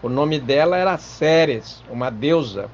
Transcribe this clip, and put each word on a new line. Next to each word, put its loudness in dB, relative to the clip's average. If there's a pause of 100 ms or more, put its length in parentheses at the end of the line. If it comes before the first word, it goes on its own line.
O -6
nome 0
dela 2
era 0
Ceres, 0
uma -4
deusa -2